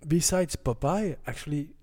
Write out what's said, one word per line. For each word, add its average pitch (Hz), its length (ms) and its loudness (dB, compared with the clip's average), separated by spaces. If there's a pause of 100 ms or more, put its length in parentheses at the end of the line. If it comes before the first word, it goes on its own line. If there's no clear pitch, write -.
besides 170 480 2
Popeye, 156 720 0
actually 147 440 -6 (140)